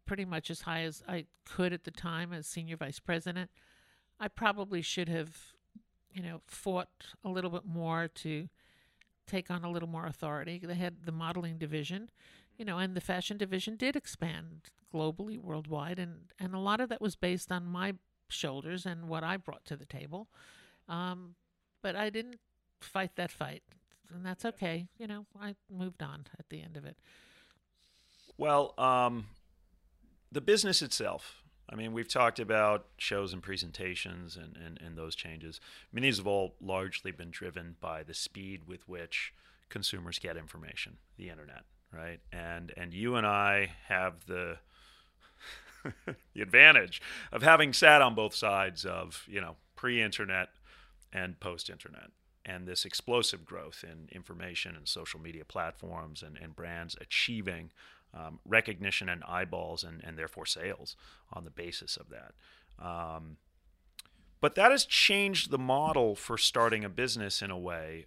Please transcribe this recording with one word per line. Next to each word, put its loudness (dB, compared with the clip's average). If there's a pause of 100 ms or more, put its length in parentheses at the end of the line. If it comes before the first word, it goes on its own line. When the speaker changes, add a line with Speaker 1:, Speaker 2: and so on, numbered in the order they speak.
Speaker 1:
pretty -4
much -6
as -8
high -4
as -6
I -4 (200)
could 0
at -8
the -10
time -6
as -8
senior -8
vice -8
president. -4 (720)
I -6
probably 0
should -2
have, -6 (580)
you -10
know, -10
fought -4 (340)
a -6
little -2
bit -6
more -2
to -8 (800)
take -4
on -4
a -6
little -4
more -6
authority. -6
They -6
had -4
the -4
modeling -4
division, -6 (480)
you -10
know, -2
and -2
the -2
fashion -4
division -4
did 0
expand -8 (220)
globally, -4
worldwide, -6
and, -10
and -6
a -4
lot 2
of -2
that -6
was -2
based -2
on -4
my -4 (360)
shoulders -6
and -8
what -4
I -2
brought -12
to -10
the -14
table. -12 (600)
Um, -6 (480)
but -4
I -2
didn't -8 (400)
fight -6
that -4
fight, -10 (500)
and -12
that's -6
okay. -4 (100)
You -12
know, -12 (120)
I -10 (140)
moved -8
on -10 (140)
at -20
the -12
end -16
of -14
it. -14 (1400)
Speaker 2:
Well, 4
um, 4 (1040)
the -4
business 4
itself, -4 (260)
I -12
mean, -6
we've -4
talked 4
about 4 (120)
shows -2
and -8
presentations -8
and, -16
and, -14
and -12
those -8
changes. -12 (240)
I -20
mean, 0
these 4
have -4
all 2
largely -4
been -14
driven -10
by -6
the -14
speed -10
with -16
which -6 (340)
consumers -6
get -6
information, -12 (200)
the -14
internet, -16 (280)
right? -12 (100)
And, -10
and -10
you -2
and 4
I 4 (180)
have 0
the, -6 (1200)
<laughs> -8 (400)
the -6
advantage 12 (320)
of 0
having 10
sat 12
on 8
both 2
sides 2
of, -6
you -6
know, -8 (180)
pre-internet 0 (640)
and -4
post-internet, -10 (340)
and -8
this -4
explosive 0
growth -14
in -16
information -8
and -10
social -6
media -12
platforms -6
and, -16
and -14
brands -8
achieving, -2 (420)
um, -12
recognition 2
and -2
eyeballs -4
and, -12
and -12
therefore -8
sales -4 (380)
on -10
the -14
basis -8
of -18
that. -16 (500)
Um, -8 (1040)
but 4
that 10
has 4
changed 4
the 4
model 4
for -4
starting 6
a -6
business 0
in -4
a -6
way, -6